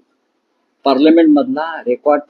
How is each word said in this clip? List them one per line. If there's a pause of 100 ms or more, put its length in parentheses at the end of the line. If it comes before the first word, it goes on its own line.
(840)
पार्लमेंटमधला (160)
रेकॉर्ड